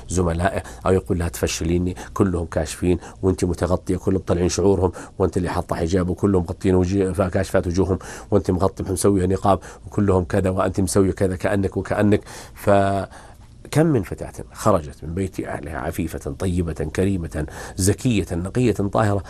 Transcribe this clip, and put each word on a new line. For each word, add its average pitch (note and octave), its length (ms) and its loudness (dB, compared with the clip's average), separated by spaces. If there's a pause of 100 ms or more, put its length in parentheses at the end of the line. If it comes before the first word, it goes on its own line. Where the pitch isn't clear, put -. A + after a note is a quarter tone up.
زملائه، E2+ 540 0 (240)
أو F#2+ 60 4
يقول F#2 260 0
لها: E2+ 100 -2
"تفشليني، F2 680 -2 (180)
كلهم F2 320 0
كاشفين F2 520 0 (240)
وأنت F#2+ 220 2
متغطية، F2+ 520 -2
كلهم F#2 260 0
طالعين F2 260 0
شعورهم، F#2 440 2 (260)
وأنت F#2 180 0
اللي F2+ 120 -2
حاطة E2 280 -4
حجاب، F2+ 320 0
وكلهم F#2 340 2
مغطين F2+ 320 0
وجه-، F#2 380 2
فكاشفات F#2 540 0
وجوههم، F2+ 320 2 (320)
وأنت G2 200 2
مغطي، F#2+ 420 0
مسوية F#2 340 2
نقاب، F#2+ 320 2 (280)
وكلهم F#2+ 380 2
كذا، F#2+ 260 0
وأنت G2 300 0
مسوية F#2+ 320 4
كذا، F#2 240 0
كأنك G2 400 0
وكأنك". G2+ 340 2 (440)
فكم - 1300 0
من C3 160 4
فتاة - 300 -8 (200)
خرجت D#2+ 520 0
من D#2+ 100 -6
بيت F#2+ 260 -4
أهلها D2 380 -8
عفيفة D2+ 600 -6
طيبة F2 340 -2
كريمة E2 760 -2 (300)
زكية G2 560 2
نقية F#2+ 400 0
طاهرة، G2+ 580 0